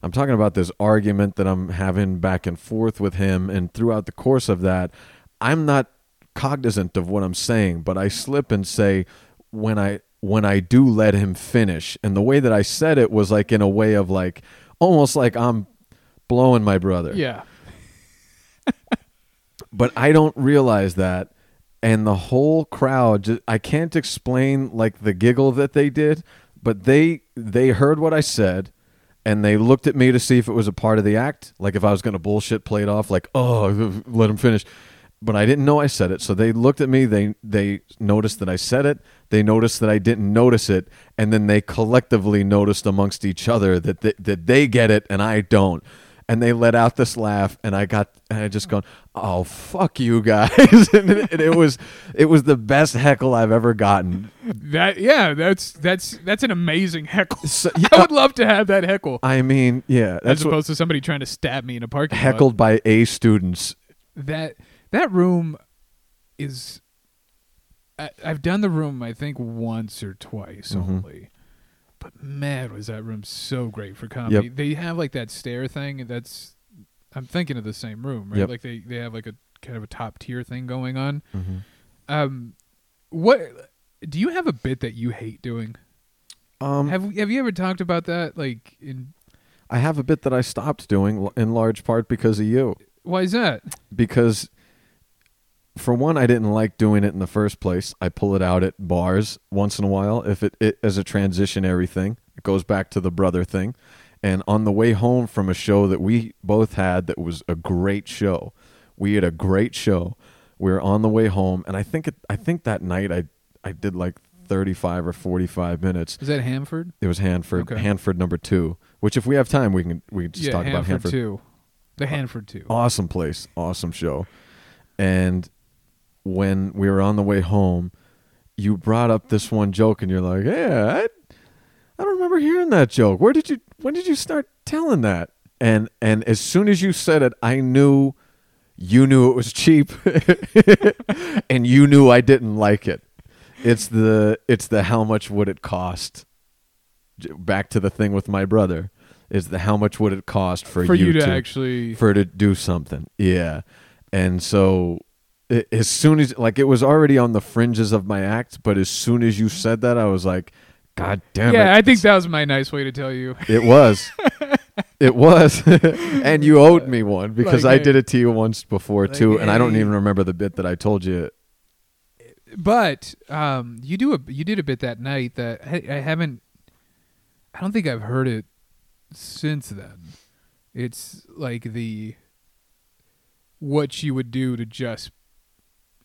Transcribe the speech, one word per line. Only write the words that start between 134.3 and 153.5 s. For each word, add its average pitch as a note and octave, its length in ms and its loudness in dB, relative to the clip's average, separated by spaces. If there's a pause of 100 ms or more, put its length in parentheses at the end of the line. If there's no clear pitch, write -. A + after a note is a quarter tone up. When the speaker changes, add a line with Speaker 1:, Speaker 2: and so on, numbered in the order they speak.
Speaker 1:
telling D4+ 360 -2
that?" F2+ 300 -2 (280)
And, A2 300 2 (120)
and A2 240 0
as A2 140 0
soon G#3 300 0
as F3+ 120 2
you F#3+ 120 0
said D#3 300 2
it, B2 180 2
I B2 180 0
knew C#3 540 4 (640)
you A2+ 320 4
knew C3 220 6
it B2 60 2
was A#2+ 180 -6
cheap, D#3 380 4 (140)
<laughs> G#3+ 1400 2
and B2+ 180 2
you C#3 200 8
knew C#3+ 220 10
I B2 120 8
didn't A#2+ 360 4
like G#2 300 2
it. F#2 140 -6 (640)
It's A2+ 240 2
the, A2 600 2
it's A#2 200 0
the G#2 160 0
how A2 200 0
much G#2+ 260 -2
would G2+ 180 0
it F#2 140 -8
cost? - 640 -8 (920)
J-, E2 180 -14
back F#2+ 320 -6
to A2+ 100 -2
the F#2+ 100 -2
thing G#2 220 -2
with G2 160 -4
my G2 180 -2
brother, F#2+ 460 0 (380)
is F2+ 200 -4
the F#2 100 -8
how G#2 180 0
much G#2 220 -2
would G#2+ 140 2
it F#2+ 120 -10
cost F#2 400 -4
for F2+ 200 -4
Speaker 2:
For F3 100 4
Speaker 1:
you F3 120 4
Speaker 2:
you E3+ 60 2
to D#3 80 2
Speaker 1:
to C#3+ 80 2
Speaker 2:
actually B2+ 680 -6
Speaker 1:
for G#2+ 180 4
to G2 120 4
do G2 300 0
something. D#2 520 -6 (100)
Yeah. F2 440 -2 (500)